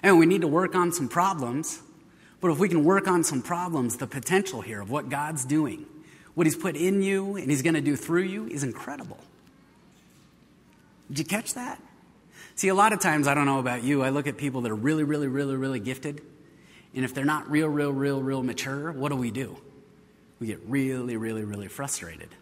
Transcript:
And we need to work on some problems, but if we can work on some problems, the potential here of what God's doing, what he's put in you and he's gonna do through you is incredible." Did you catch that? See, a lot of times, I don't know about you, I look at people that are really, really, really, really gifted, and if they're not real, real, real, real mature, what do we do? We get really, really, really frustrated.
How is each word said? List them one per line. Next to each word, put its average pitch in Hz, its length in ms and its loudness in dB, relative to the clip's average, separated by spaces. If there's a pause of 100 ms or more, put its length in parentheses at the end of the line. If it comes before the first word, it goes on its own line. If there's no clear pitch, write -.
And 190 160 10
we 165 80 10
need 175 140 4
to 165 60 2
work 175 280 2
on 175 160 4
some 131 160 -2
problems, 156 720 -2 (580)
but 180 120 2
if 143 80 2
we 190 100 4
can 165 140 4
work 190 240 4
on 175 160 4
some 143 180 -2
problems, 165 560 -2
the 135 100 -6
potential 175 540 -2
here 104 180 -8
of 98 120 -10
what 139 180 -4
God's 147 340 -4
doing, 143 420 0 (500)
what 165 100 4
he's 151 100 4
put 175 200 -4
in 190 260 2
you 196 340 0
and 170 140 -6
he's 143 140 2
gonna 160 180 2
do 143 140 0
through 165 280 0
you 202 240 -6
is 139 160 -6
incredible." - 560 -10 (1900)
Did 139 100 -6
you 156 60 -2
catch - 300 -4
that? 247 260 -10 (720)
See, 190 120 0
a 190 80 4
lot 214 180 6
of 208 60 -2
times, 151 280 4
I 139 60 4
don't 143 120 2
know 135 140 2
about 123 240 -2
you, 135 200 2
I 131 60 2
look 139 180 -2
at 139 100 -6
people 131 240 -4
that 117 100 -2
are 110 40 -2
really, 151 280 0
really, 147 240 -2
really, 135 280 -2
really 131 240 -2
gifted, 131 420 -8 (720)
and 127 100 -2
if 127 100 -4
they're 135 120 -2
not 151 240 0
real, 151 180 2
real, 147 240 0
real, 139 300 0
real 135 220 -2
mature, 135 480 -4
what 143 180 -4
do 143 60 -2
we 123 160 -2
do? 110 260 -8 (840)
We 117 80 -8
get 104 200 -8
really, 127 500 -2
really, 110 260 -4
really 101 240 -8
frustrated. 85 640 -10 (120)